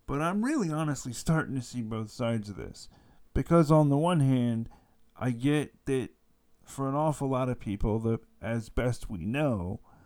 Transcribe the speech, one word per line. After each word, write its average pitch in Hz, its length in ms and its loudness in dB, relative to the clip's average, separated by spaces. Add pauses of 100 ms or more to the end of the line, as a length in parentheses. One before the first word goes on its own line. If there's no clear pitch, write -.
but 143 140 -4
I'm 190 240 0
really 254 280 0
honestly 151 400 -4
starting 160 420 0
to 131 80 -4
see 120 200 -8
both 110 280 -6
sides 117 380 -2
of 98 80 -10
this. - 320 -12 (460)
Because 156 360 6
on 156 200 8
the 139 60 4
one 170 220 2
hand, 123 500 2 (480)
I 127 140 -2
get 143 560 -2
that 131 220 -2 (560)
for 135 240 -6
an 135 80 -2
awful 147 320 0
lot 131 200 0
of 123 120 -4
people, 107 400 0
that 113 200 0 (220)
as 113 260 -4
best 120 400 -2
we 85 160 -8
know, 110 540 -2 (280)